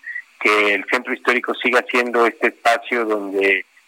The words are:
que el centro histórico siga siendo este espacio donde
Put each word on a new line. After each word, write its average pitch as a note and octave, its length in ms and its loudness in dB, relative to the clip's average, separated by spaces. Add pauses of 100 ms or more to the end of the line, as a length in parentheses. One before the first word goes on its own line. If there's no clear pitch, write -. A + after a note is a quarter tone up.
(400)
que G#2 340 2
el F#2+ 160 -4
centro B2+ 240 -4
histórico A#2+ 400 -2
siga A#2+ 360 0
siendo A#2+ 360 2
este A2+ 220 0
espacio A#2 580 0
donde G2 600 0 (220)